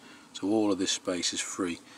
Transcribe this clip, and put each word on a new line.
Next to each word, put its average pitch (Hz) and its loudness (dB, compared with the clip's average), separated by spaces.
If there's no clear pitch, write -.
so - -4
all 107 4
of 90 2
this 95 2
space 87 0
is 85 -2
free. 87 -4